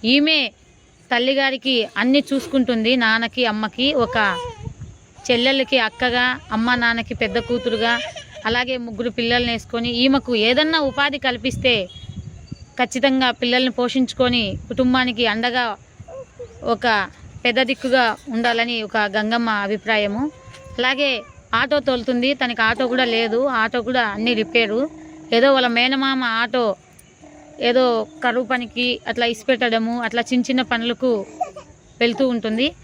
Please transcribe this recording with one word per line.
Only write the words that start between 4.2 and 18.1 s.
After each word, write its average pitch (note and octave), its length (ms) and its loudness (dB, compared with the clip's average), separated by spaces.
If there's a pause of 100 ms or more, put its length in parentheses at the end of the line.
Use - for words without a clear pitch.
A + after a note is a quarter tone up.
చెల్లెళ్ళకి C4 480 2
అక్కగా, B3 600 -2 (120)
అమ్మ A#3 240 0
నాన్నకి A#3 380 -2
పెద్ద A3+ 260 -2
కూతురుగా, A#3 600 0 (460)
అలాగే B3 320 0
ముగ్గురు A#3 320 -6
పిల్లల్ని A#3+ 420 0
వేసుకొని A#3 380 -4
ఈమెకు B3+ 460 2
ఏదన్నా C4 440 2
ఉపాధి C#4+ 380 0
కల్పిస్తే A#3+ 720 0 (920)
ఖచ్చితంగా C4 520 2
పిల్లల్ని B3 400 0
పోషించుకొని B3 840 0 (100)
కుటుంబానికి B3 600 2
అండగా A#3 500 0 (880)
ఒక A3 460 0 (360)
పెద్ద A#3+ 160 2
దిక్కుగా B3 540 2 (140)